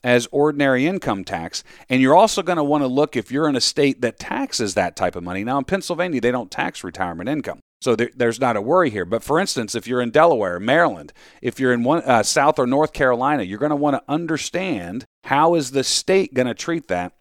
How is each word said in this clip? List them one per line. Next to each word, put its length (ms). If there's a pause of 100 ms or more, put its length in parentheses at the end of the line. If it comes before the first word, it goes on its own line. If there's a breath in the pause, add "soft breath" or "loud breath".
as 280
ordinary 540
income 380
tax, 400 (260 loud breath)
and 140
you're 120
also 280
gonna 200
wanna 220
look 300
if 160
you're 180
in 60
a 60
state 400
that 180
taxes 560
that 200
type 200
of 80
money. 200
Now, 140
in 60
Pennsylvania, 580
they 80
don't 220
tax 320
retirement 460
income. 320 (200)
So 140
there, 200
there's 240
not 180
a 40
worry 300
here. 140
But 180
for 160
instance, 340
if 140
you're 140
in 100
Delaware, 480
Maryland, 540 (280 soft breath)
if 180
you're 140
in 100
one, 200
uh, 180
South 380
or 80
North 260
Carolina, 480
you're 160
gonna 180
wanna 320
understand 1000 (180)
how 320
is 160
the 120
state 520
gonna 180
treat 360
that 320